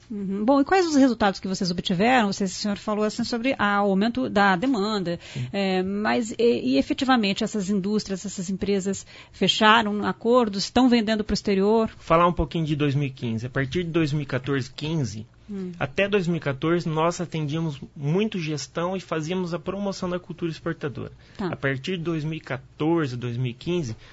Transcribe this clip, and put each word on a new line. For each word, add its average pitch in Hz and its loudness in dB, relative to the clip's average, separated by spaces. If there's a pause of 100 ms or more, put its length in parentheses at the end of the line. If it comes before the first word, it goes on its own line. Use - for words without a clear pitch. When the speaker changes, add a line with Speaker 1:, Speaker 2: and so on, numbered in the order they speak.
(100)
Speaker 1:
Uhum. 202 -4
Bom, 269 4
e 277 4
quais 370 2
os 311 0
resultados 233 4
que - -8
vocês 190 -2
obtiveram? 202 2
Você, 202 -4
o 190 0
senhor 202 -4
falou 214 -2
assim 214 -2
sobre 240 -2
a, 202 2
o 202 2
aumento 233 0
da 202 4
demanda, 202 0 (140)
Speaker 2:
Sim. 127 -4
Speaker 1:
é, 190 0
mas 214 -2
e, 247 -10
e 240 2
efetivamente 247 2
essas 202 -2
indústrias, 202 -2
essas 185 -8
empresas 196 -2 (260)
fecharam 214 4
acordos, 214 2
estão 262 4
vendendo 220 4
pro 208 -2
exterior? 208 2
Speaker 2:
Falar 170 4
um 180 4
pouquinho 165 -2
de 151 0
dois 143 2
mil 143 2
e - -8
quinze. 117 -4
A 123 -6
partir 135 -2
de 165 -6
dois 156 2
mil 151 -2
e 135 -8
quatorze, 135 -2
quinze, 127 -4 (240)
Speaker 1:
Hum. 190 -8
Speaker 2:
até - 0
dois 196 2
mil 170 0
e 156 -4
quatorze, 160 0
nós 165 0
atendíamos 156 -4 (160)
muito 185 0
gestão 165 -4
e 190 -6
fazíamos 170 -4
a 170 -4
promoção 190 -6
da 180 -2
cultura 175 -8
exportadora. 156 -6 (280)
Speaker 1:
Tá. 220 -4
Speaker 2:
A - -4
partir 139 -2
de 165 -4
dois 160 -2
mil 156 -4
e - -10
quatorze, 147 -2
dois 120 -4
mil 127 -2
e - -16
quinze, 160 -4 (160)